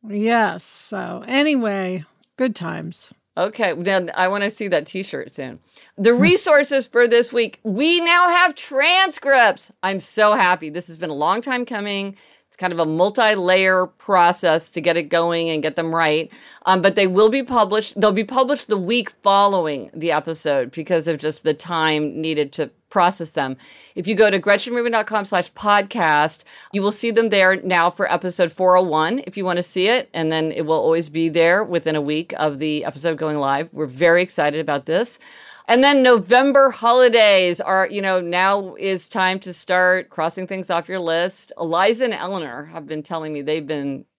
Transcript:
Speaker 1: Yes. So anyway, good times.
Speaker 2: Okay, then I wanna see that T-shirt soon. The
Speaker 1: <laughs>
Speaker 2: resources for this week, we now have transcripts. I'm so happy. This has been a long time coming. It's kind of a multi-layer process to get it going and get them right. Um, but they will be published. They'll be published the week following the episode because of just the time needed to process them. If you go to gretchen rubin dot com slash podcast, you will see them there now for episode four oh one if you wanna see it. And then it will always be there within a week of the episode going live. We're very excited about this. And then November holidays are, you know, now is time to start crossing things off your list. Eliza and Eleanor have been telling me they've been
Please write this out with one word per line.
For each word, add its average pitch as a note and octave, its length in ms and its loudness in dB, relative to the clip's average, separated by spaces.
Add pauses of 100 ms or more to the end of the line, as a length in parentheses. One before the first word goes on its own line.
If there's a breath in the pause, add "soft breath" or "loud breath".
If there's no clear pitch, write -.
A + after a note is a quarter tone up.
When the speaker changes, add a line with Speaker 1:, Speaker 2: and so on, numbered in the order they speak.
Speaker 1:
Yes. G#3 560 0
So F#3 640 -12
anyway, A3 760 -2 (320)
good B3+ 200 -2
times. E3 580 -10 (220)
Speaker 2:
Okay, F#3 380 -2
then F3+ 400 -2
I F#3 140 0
wanna G3+ 220 -2
see G#3 180 -8
that E3 180 0
T-shirt F#3 480 -10
soon. B2+ 260 -12 (380 soft breath)
The A3+ 160 4
Speaker 1:
<laughs> C#4+ 140 4
Speaker 2:
resources C#4+ 580 2
for A#3+ 200 2
this A#3 260 2
week, A#3 300 -2
we D4 380 0
now F4 280 4
have F4 260 2
transcripts. C#4 1160 0 (120)
I'm F#3+ 180 -4
so G#3+ 340 2
happy. F3+ 360 0
This E3+ 160 -10
has E3 100 -20
been E3 140 -8
a D3 40 -6
long E3+ 280 0
time B3 240 -6
coming. G3+ 500 -8 (300 soft breath)
It's - 100 -20
kind F#3 160 -4
of E3+ 60 -8
a E3+ 80 2
multi-layer F#3 1000 2
process F3+ 840 0
to E3+ 100 -8
get E3 160 0
it E3 140 -4
going E3+ 400 0
and D#3 120 -4
get D#3 140 -4
them E3 180 -4
right. D#3+ 380 0 (320 loud breath)
Um, F#3 160 4
but F#3+ 140 2
they G3 120 2
will G3 220 4
be C4+ 140 0
published. G#3+ 580 -2
They'll G#3 120 4
be G#3 120 -2
published B3+ 440 -2
the G#3 100 0
week G#3+ 320 -2 (120)
following G3 680 0
the D#3+ 200 -4
episode D3 580 -2
because D#3+ 380 -2
of D#3 100 -2
just D3+ 240 -6
the D#3+ 100 0
time D#3 680 -2
needed D3+ 340 -4
to - 180 -6 (180)
process F3+ 440 0
them. C3 240 -4 (380 loud breath)
If E3+ 120 -8
you G#3+ 80 -2
go G#3 160 4
to F#3+ 80 0
gretchen G3+ 340 0
rubin A#3+ 200 -2
dot A3 140 0
com G#3+ 180 -4
slash F#3+ 280 -4
podcast, G3 920 0 (280 loud breath)
you G3+ 80 -4
will G3+ 120 0
see A#3 180 -4
them A3+ 180 2
there F#3+ 280 4
now F3 340 0
for F#3+ 200 -4
episode E3+ 400 -2
four F#3 260 2
oh F#3 60 4
one E3 440 -2
if F#3 100 -14
you G3 80 -6
wanna F3+ 180 -2
see F#3 260 -2
it. B3 260 0
And D#3+ 180 -2
then D#3+ 200 -2
it - 100 -6
will D#3 180 0
always D#3+ 300 0
be E3 180 -2
there E3+ 340 2
within E3 340 -4
a D3+ 40 -2
week D3+ 380 -4
of D3 200 -2
the D3+ 260 -4
episode D3 340 -6
going D#3 200 -4
live. C#3 340 -2
We're D3+ 140 -6
very E3 360 2
excited D3+ 380 -2
about D3 260 -4
this. G3 320 -4 (500 loud breath)
And B3 140 4
then C#4+ 180 4
November B3+ 720 6
holidays A3 880 4
are, F#3+ 300 0
you G3+ 100 -6
know, F#3+ 200 0
now F#3 560 0
is F#3+ 320 -6
time F#3+ 320 -2
to F#3 120 -14
start F#3 580 0
crossing E3+ 360 -6
things F#3+ 240 -10
off E3+ 180 -2
your F#3 120 -6
list. E3+ 580 -4
Eliza F#3+ 460 0
and A3+ 100 -2
Eleanor D3+ 520 -8
have E3 200 -14
been D#3 160 -10
telling D#3 300 -8
me D3 100 -8
they've D3+ 240 -4
been C#3+ 380 -6 (140)